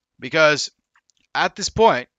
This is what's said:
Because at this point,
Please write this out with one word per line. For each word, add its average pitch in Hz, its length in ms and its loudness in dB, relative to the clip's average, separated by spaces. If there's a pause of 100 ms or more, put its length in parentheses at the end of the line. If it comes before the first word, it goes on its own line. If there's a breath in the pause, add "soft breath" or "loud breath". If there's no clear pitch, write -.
(200)
Because 151 500 0 (640)
at 165 220 -4
this 196 140 -10
point, 170 380 0 (100)